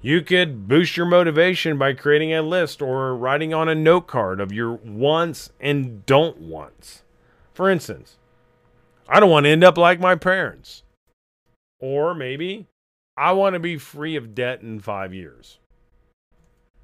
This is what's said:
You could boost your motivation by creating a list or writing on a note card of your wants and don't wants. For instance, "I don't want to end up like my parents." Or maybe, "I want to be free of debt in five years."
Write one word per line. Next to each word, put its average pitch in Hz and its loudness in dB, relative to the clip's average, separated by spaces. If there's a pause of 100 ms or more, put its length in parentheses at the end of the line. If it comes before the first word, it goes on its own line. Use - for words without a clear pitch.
You 156 0
could 151 -2
boost 156 2
your 175 -2
motivation 170 2
by 135 0
creating 151 0
a 160 -2
list 160 -4
or 131 -4
writing 147 -2
on 160 -2
a 160 0
note 160 2
card 98 -4
of 98 -6
your 117 -6
wants 131 -4
and 131 -6
don't 147 2
wants. 78 -18 (520)
For 185 0
instance, 135 -4 (920)
"I 151 4
don't 208 8
want 147 6
to 147 6
end 165 6
up 180 8
like 170 4
my 185 2
parents." 180 -6 (920)
Or 143 -2
maybe, 160 -10 (480)
"I 151 2
want 190 2
to 175 -4
be 170 -6
free 151 -10
of 113 -10
debt 123 -6
in 110 -12
five 98 -10
years." 73 -20 (1300)